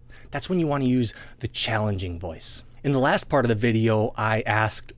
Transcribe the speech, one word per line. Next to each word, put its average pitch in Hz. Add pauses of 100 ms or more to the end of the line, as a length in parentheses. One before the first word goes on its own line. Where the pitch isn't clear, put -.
(320)
That's -
when 185
you 165
want 143
to 127
use 127 (260)
the 107
challenging 101
voice. 82 (200)
In 139
the 135
last 165
part 135
of 117
the 117
video, 110
I 110
asked, 110